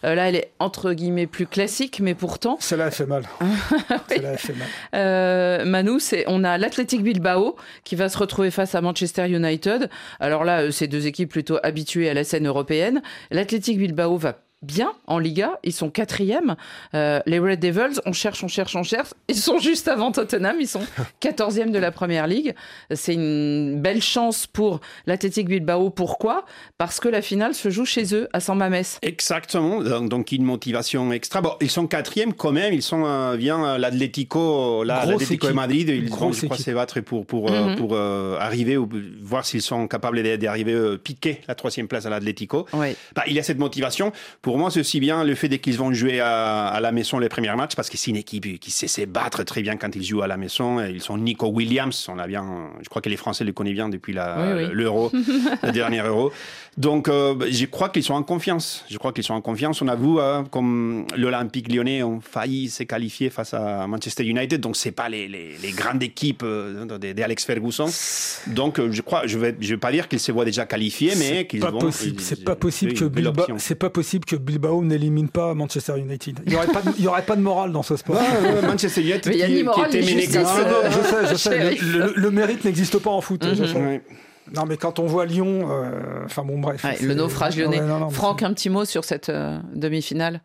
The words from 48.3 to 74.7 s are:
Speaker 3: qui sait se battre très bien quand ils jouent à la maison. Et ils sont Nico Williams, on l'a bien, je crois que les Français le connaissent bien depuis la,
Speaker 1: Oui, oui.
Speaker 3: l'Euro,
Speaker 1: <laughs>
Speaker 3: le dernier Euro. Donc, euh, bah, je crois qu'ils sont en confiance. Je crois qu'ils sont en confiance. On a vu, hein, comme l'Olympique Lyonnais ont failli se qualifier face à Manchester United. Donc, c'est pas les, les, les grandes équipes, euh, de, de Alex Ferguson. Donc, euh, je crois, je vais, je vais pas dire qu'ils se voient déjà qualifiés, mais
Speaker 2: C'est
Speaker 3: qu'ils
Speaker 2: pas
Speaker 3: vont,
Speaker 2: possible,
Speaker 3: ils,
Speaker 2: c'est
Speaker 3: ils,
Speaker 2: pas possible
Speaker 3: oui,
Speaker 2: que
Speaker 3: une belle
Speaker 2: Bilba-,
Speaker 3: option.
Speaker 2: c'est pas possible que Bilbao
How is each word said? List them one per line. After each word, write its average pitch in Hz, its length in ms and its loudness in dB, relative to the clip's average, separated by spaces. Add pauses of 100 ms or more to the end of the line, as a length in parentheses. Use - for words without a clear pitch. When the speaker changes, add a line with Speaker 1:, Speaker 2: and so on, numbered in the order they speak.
Speaker 3:
qui - 100 -16
sait - 200 -2
se - 160 -2
battre - 380 -2
très - 180 -4
bien 107 160 -2
quand 104 180 -6
ils 92 80 -6
jouent 101 200 0
à 98 40 -2
la 95 80 -4
maison. 120 480 -2
Et 95 80 -4
ils 90 100 -8
sont 107 160 -6
Nico 113 300 0
Williams, 120 640 0
on 92 40 -10
l'a 87 120 -6
bien, 98 160 -6 (380)
je - 80 -16
crois 113 120 -4
que - 60 -4
les 104 80 0
Français 110 300 -4
le 98 80 -2
connaissent 101 220 -4
bien 110 120 -4
depuis 95 240 -8
la, 90 240 -4 (200)
Speaker 1:
Oui, 165 100 -2
oui. 92 80 -6
Speaker 3:
l'Euro, 113 380 0
Speaker 1:
<laughs> 254 520 0
Speaker 3:
le - 80 0
dernier 117 300 0
Euro. 110 320 2 (440)
Donc, 151 320 2
euh, 143 260 4
bah, 127 140 -2
je 127 160 2
crois 190 240 -2
qu'ils 170 140 0
sont 143 100 0
en 143 100 0
confiance. 170 680 -2
Je 104 80 -10
crois 131 140 -4
qu'ils 113 140 -4
sont 113 80 -2
en 110 80 -2
confiance. 135 400 -2
On 135 80 0
a 123 60 2
vu, 151 260 4
hein, 139 280 2
comme 120 560 0 (120)
l'Olympique 123 540 -2
Lyonnais 127 320 0
ont 113 180 -2
failli 131 480 -4
se 127 140 -8
qualifier 120 460 -2
face - 240 -6
à 104 340 -2
Manchester 110 380 -4
United. 127 360 0
Donc, 113 160 -4
c'est - 160 -4
pas 120 160 -4
les, 107 180 -8
les, 85 340 -14
les 98 100 -6
grandes 120 320 -2
équipes, 131 400 -2
euh, 104 420 -6
de, 98 260 -8
de 101 100 -4
Alex 110 240 -2
Ferguson. 120 420 -2 (600)
Donc, 131 320 0
euh, 117 120 2
je 107 100 -2
crois, 160 260 0
je 110 100 -2
vais, 117 220 2
je 104 140 -4
vais 110 60 0
pas 123 120 0
dire 165 160 0
qu'ils 127 140 -2
se - 100 -2
voient 113 140 2
déjà 113 200 0
qualifiés, 110 520 0
mais 151 80 4 (140)
Speaker 2:
C'est 180 80 -4
Speaker 3:
qu'ils 104 120 -4
Speaker 2:
pas 170 120 0
Speaker 3:
vont, 110 80 -2
Speaker 2:
possible, 147 400 0
Speaker 3:
ils, 95 40 -8
Speaker 2:
c'est - 160 -4
Speaker 3:
ils, 190 60 -14
Speaker 2:
pas 185 100 2
possible 180 380 0
Speaker 3:
oui, 220 60 -2
Speaker 2:
que 180 40 4
Speaker 3:
une 151 60 2
belle 143 160 2
Speaker 2:
Bilba-, 156 160 2
Speaker 3:
option. 135 180 2
Speaker 2:
c'est 156 160 -2
pas 185 140 0
possible 170 360 0
que 160 120 -2
Bilbao 151 480 0